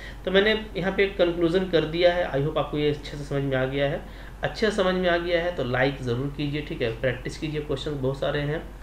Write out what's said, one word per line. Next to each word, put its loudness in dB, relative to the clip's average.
तो -2
मैंने 4
यहाँ 0
पे 4
एक -2
conclusion 4
कर 4
दिया 4
है, 0
I 0
hope 2
आपको 0
ये 2
अच्छे -4
से -8
समझ -2
में 0
आ 2
गया 0
है। -8
अच्छे 0
से -2
समझ 2
में 2
आ 4
गया 0
है -2
तो 0
like 0
ज़रूर -2
कीजिए, -2
ठीक -6
है, -2
Practice -2
कीजिए, -4
question -4
बहुत -2
सारे -2
हैं, -2